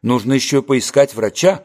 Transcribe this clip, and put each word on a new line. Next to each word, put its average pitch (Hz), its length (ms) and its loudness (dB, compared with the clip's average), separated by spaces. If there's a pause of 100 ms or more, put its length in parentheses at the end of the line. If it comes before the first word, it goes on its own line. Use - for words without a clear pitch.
Нужно 120 300 -2
ещё 135 300 0
поискать 139 520 0
врача, 135 500 0